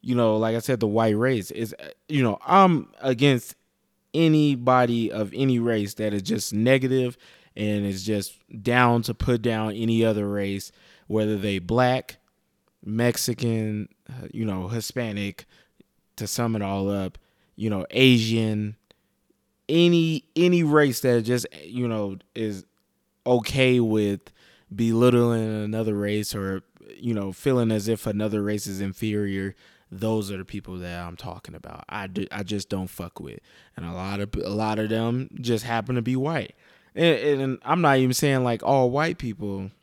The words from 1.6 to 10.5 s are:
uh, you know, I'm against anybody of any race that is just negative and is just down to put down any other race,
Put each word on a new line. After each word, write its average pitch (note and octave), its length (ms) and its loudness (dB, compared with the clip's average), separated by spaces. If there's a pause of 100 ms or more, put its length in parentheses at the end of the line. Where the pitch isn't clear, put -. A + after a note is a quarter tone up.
uh, - 160 -16 (180)
you C#3 160 2
know, G#2+ 200 2
I'm F3 440 6 (120)
against C3 540 2 (580)
anybody B2+ 1000 4
of G#2 200 -4
any B2+ 280 2
race A2 340 0
that G#2+ 180 -2
is G2+ 100 -2
just G#2 300 -4
negative B2+ 640 2 (380)
and G#2 320 0
is F#2+ 180 -4
just G#2 300 -2 (300)
down A#2+ 380 4
to A2+ 120 -6
put A#2+ 280 0
down A2 320 -2
any A2+ 300 2
other G#2 240 0
race, G2 440 -4 (340)